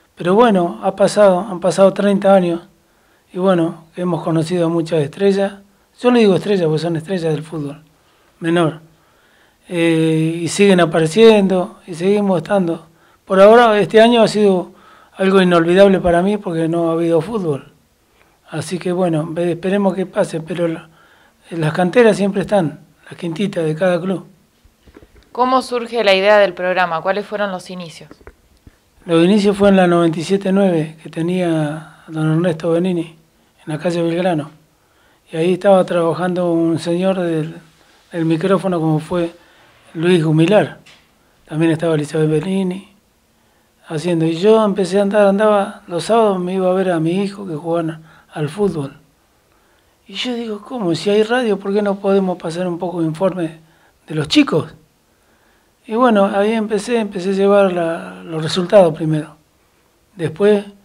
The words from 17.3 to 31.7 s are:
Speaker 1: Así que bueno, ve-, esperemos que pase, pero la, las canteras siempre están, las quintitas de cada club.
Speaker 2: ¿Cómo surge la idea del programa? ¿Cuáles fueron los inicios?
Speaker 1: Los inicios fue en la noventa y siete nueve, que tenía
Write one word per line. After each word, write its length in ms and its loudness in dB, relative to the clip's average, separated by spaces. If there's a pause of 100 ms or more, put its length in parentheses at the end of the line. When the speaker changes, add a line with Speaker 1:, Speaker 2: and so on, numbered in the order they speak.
Speaker 1:
Así 280 -8
que 140 -4
bueno, 360 -2
ve-, 240 -4
esperemos 420 -2
que 120 -6
pase, 340 -4
pero 280 -6
la, 200 -10 (600)
las 220 -4
canteras 440 2
siempre 260 -2
están, 380 -2 (280)
las 100 -20
quintitas 460 -6
de 100 -2
cada 260 0
club. 260 -6 (1040)
Speaker 2:
¿Cómo 300 0
surge 420 -4
la 100 6
idea 240 4
del 140 4
programa? 480 -2
¿Cuáles 260 -4
fueron 240 -6
los 200 -10
inicios? 400 -16 (960)
Speaker 1:
Los 180 2
inicios 320 2
fue 140 4
en 60 6
la 100 4
noventa 320 2
y 60 -6
siete 280 -2
nueve, 500 0
que 60 -18
tenía 880 -4 (120)